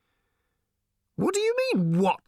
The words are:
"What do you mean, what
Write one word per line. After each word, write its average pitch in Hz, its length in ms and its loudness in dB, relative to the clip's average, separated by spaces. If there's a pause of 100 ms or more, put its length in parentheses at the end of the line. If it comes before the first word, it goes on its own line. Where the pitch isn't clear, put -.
(1160)
"What 339 160 -2
do 403 80 -2
you 453 160 0
mean, 196 420 0
what 190 300 0